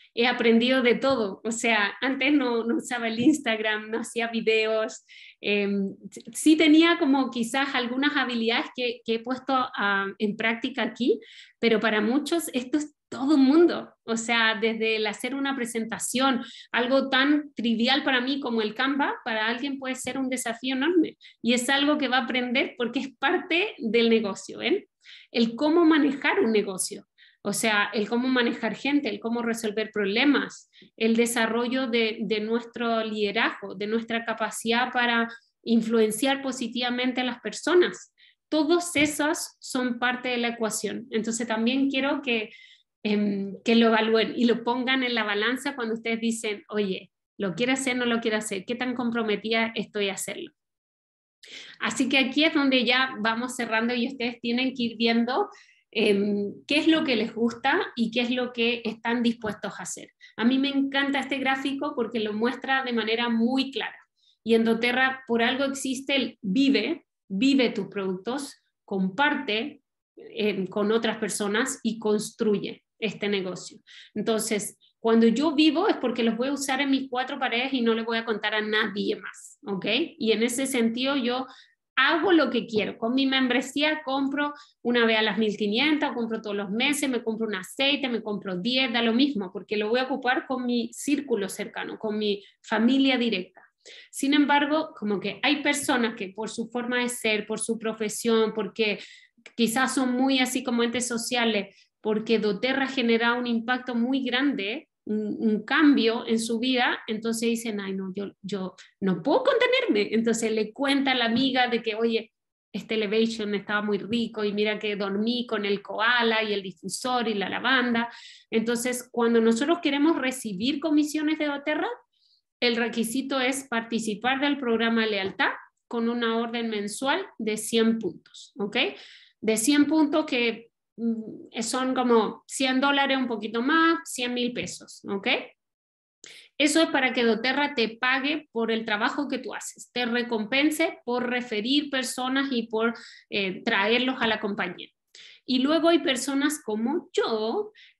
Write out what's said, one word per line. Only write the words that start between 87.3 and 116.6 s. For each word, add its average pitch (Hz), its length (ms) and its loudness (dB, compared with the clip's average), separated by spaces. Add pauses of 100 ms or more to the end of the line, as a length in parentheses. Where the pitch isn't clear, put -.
un 208 80 -4
aceite, 269 540 -2
me 226 120 -2
compro 196 360 -6
diez, 247 340 0
da 233 100 0
lo 226 120 2
mismo, 240 400 2
porque 208 240 -6
lo 208 100 -2
voy 240 140 2
a - 20 2
ocupar 254 420 -2
con 254 200 -4
mi 240 260 -2
círculo 240 560 -2
cercano, 196 500 -10
con 214 200 -4
mi 208 260 -2 (180)
familia 262 560 2
directa. 208 440 -2 (500)
Sin 277 220 -2
embargo, 294 640 2
como 208 240 -2
que 202 200 -6
hay 294 200 0
personas 269 540 0
que 190 140 -8
por 214 200 -10
su 226 200 -8
forma 247 300 -4
de 240 100 0
ser, 214 360 -2
por 220 140 -6
su 226 200 -4
profesión, 220 760 0
porque 208 460 -2 (560)
quizás 240 380 2
son 254 200 2
muy 262 260 2
así 254 240 0
como 240 200 0
entes 240 240 -2
sociales, 226 680 0 (260)
porque 214 380 0
doTERRA 254 480 0
genera 233 480 2
un 247 120 -4
impacto 240 480 -2
muy 262 260 0
grande, 247 680 -2 (180)
un, 214 320 -2
un 214 240 2
cambio 247 640 4
en 226 140 0
su 226 200 -2
vida, 262 480 0
entonces 226 400 -4
dicen, 226 320 -2
"Ay, 190 140 -6
no, 190 220 -6
yo, 202 160 -8 (100)
yo 190 340 -8 (240)
no 185 220 0
puedo 339 220 2
contenerme". 494 720 2
Entonces 226 360 2
le 214 220 -2
cuenta 277 380 2
a 254 40 2
la 240 100 2
amiga 247 420 2
de 233 160 -2
que, 220 100 -2
"Oye, 226 380 -2 (420)
este 220 220 -6
Elevation 214 580 0
estaba 208 300 -2
muy 208 160 0
rico 220 440 -4
y 208 80 0
mira 208 280 -2
que 208 160 -4
dormí 214 500 -2
con 214 180 -4
el 202 200 -2
koala 226 580 2
y 214 120 -2
el 202 100 -4